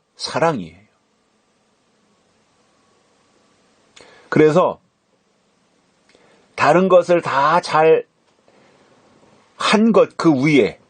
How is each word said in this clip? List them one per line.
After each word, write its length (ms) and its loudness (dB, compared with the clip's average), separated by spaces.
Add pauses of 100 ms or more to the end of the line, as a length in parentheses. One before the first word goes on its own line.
(160)
사랑이에요. 720 -6 (3500)
그래서 500 0 (1800)
다른 320 0
것을 340 2
다 400 -2
잘 440 0 (1500)
한 340 0
것 260 2
그 140 0 (140)
위에 340 0 (100)